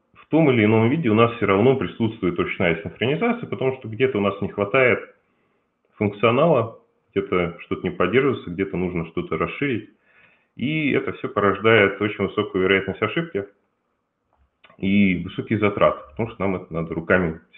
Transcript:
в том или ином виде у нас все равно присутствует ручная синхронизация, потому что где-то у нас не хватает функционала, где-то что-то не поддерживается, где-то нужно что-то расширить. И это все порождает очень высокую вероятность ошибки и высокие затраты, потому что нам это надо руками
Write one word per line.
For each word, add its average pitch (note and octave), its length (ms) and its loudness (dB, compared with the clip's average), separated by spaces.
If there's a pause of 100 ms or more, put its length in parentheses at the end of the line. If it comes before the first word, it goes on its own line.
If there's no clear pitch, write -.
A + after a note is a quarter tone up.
(140)
в - 140 -20
том D3+ 220 4
или A#2 140 4
ином A2 240 4
виде D3 200 0
у G#2+ 60 2
нас A#2 220 4
все G#2 100 -2
равно G#2 300 4
присутствует F#2 640 -4
ручная F2 440 0
синхронизация, E3+ 680 -4
потому C3 300 -4
что A2+ 100 -14
где-то A2 300 0
у - 20 0
нас G2 200 -2
не G2 80 -4
хватает A2 520 2 (960)
функционала, A#2+ 840 2 (320)
где-то F2+ 500 -2
что-то - 220 -8
не F#2 80 -2
поддерживается, G2 600 0
где-то F#2 260 -4
нужно F2 320 -4
что-то E2+ 280 -6
расширить. G#2+ 540 -4 (640)
И D3 380 -4
это - 220 -2
все - 140 -10
порождает G2+ 720 2
очень G#2 260 -2
высокую F#2+ 360 -2
вероятность F#2+ 400 0
ошибки G#2+ 440 -4 (1300)
и G2 460 2
высокие A2 340 -4
затраты, G#2 400 2 (120)
потому A2+ 200 -6
что - 100 -20
нам F#2+ 160 -2
это F2 160 -12
надо E2 220 -6
руками E2+ 460 0 (180)